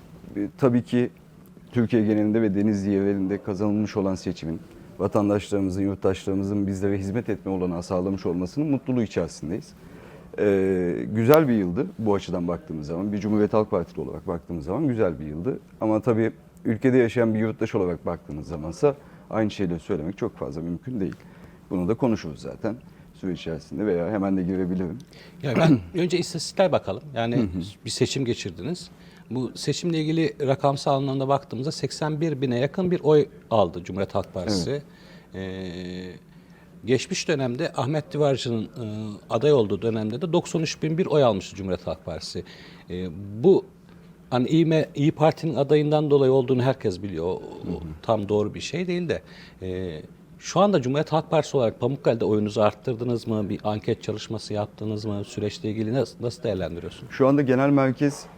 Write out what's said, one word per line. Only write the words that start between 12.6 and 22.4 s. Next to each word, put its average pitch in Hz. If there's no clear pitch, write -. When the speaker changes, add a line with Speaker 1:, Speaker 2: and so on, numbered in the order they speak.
Speaker 1:
zaman. 90
Bir 104
Cumhuriyet 104
Halk 107
Partili 87
olarak 80
baktığımız 85
zaman 120
güzel 101
bir 76
yıldı. 82
Ama 107
tabii 110
ülkede 123
yaşayan 117
bir 110
yurttaş 110
olarak 90
baktığımız 76
zamansa 82
aynı 107
şeyleri 87
söylemek 80
çok -
fazla 69
mümkün 87
değil. 87
Bunu 90
da 110
konuşuruz 95